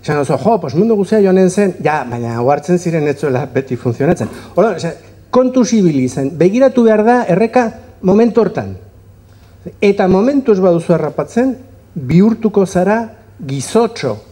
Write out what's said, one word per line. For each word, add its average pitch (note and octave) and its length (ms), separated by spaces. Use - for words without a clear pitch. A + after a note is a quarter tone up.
Esan D3 200
oso, C3+ 160
jo, G#3+ 240
pues D3 140
mundu A3 200
guztia G#3 260
joanen F#3 280
zen, F#3+ 340
ja, D3+ 260
baina A#2+ 320
ohartzen D3 380
ziren E3 280
ez C#3+ 120
zuela C#3 260
beti C3 320
funtzionatzen. B2+ 520
Orduan, G3 200
osea, D#3+ 180
kontuz B3+ 400
ibili D#3+ 360
zen, C#3 280
begiratu A#3+ 480
behar G#3+ 200
da A#3+ 240
erreka A3+ 420
momentu G#3+ 400
hortan. A2+ 340
Eta G3+ 260
momentu A#3 460
ez F#3 80
baduzu F3 320
harrapatzen, D#3+ 600
bihurtuko G3 680
zara F#3 340
gizotxo. C#3 720